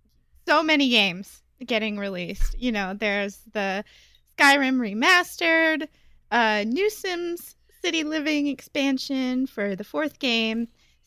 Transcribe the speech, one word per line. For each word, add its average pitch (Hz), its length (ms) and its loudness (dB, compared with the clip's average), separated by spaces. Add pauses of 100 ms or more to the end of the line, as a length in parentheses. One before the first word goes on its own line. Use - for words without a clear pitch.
(480)
so 320 160 4
many 294 260 4
games 196 520 0 (240)
getting 214 320 -2
released. 190 600 -2
You 247 120 0
know, 196 220 -2
there's 202 460 -2 (120)
the 196 320 -4 (540)
Skyrim 277 400 6
Remastered, 320 1120 2 (440)
uh, 214 360 2
new 359 220 0
Sims 349 640 -8 (280)
City 330 200 -2
Living 302 440 -2
expansion 262 1000 -2
for 202 280 -4
the 190 80 -12
fourth 294 360 -6
game. 226 480 -2 (400)